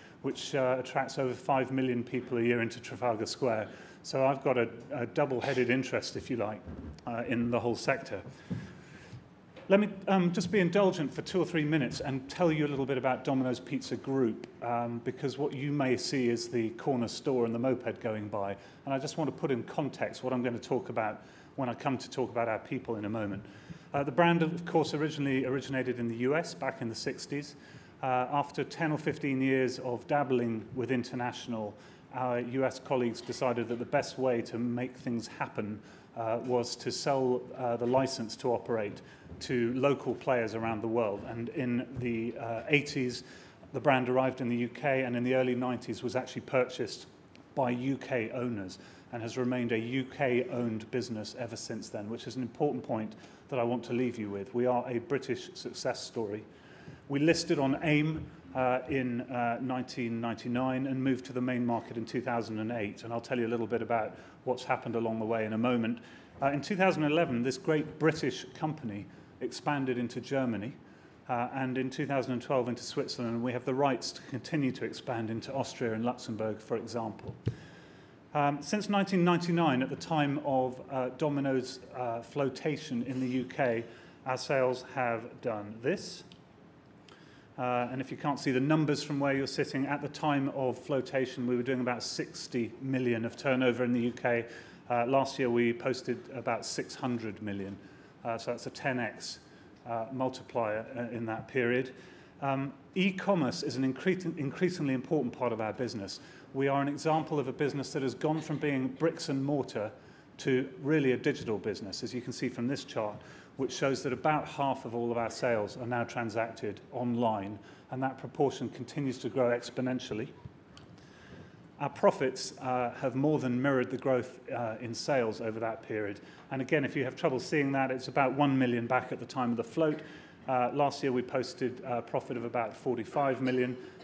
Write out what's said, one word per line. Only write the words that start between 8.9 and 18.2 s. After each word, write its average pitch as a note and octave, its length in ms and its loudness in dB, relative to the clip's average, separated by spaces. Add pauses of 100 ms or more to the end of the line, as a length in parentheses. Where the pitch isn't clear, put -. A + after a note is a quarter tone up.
Let G3+ 140 8
me, G#3 80 2 (180)
um, F#3 240 6
just F3 180 0
be G#3+ 120 6
indulgent F3+ 520 4
for - 80 -4
two - 200 0
or D3+ 40 4
three D#3 200 0
minutes D3 340 2
and C3+ 300 -4
tell F3 200 2
you D3+ 160 4
a C#3+ 40 0
little C3+ 160 0
bit C3+ 120 0
about B2+ 280 0
Domino's C3 340 2
Pizza - 380 -4
Group, C3 500 0 (160)
um, A#2+ 400 -2
because B2+ 340 -4
what D3 140 -2
you C#3+ 220 -4
may C3 240 4
see B2+ 320 2
is A#2 180 0
the A2+ 240 0
corner A#2+ 380 0
store B2+ 340 0
and A2+ 100 2
the A#2 60 -2
moped A#2 400 0
going A2 300 -4